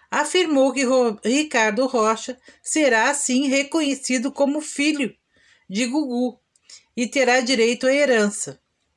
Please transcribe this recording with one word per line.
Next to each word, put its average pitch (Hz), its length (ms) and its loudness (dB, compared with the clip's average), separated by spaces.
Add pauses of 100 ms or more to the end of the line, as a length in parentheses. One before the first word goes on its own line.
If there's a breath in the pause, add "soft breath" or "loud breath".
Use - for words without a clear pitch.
(120)
afirmou 294 600 2
que 269 100 -2
Ro-, 240 400 2
Ricardo 240 640 0
Rocha 226 500 -2 (240 loud breath)
será, 247 480 2
assim, 277 380 0
reconhecido 277 880 -2
como 285 260 0
filho 285 560 -4 (540 soft breath)
de 208 160 -2
Gugu 247 520 -2 (560 loud breath)
e 240 140 -4
terá 254 320 2
direito 240 480 0
à 262 60 4
herança. 226 680 0 (380)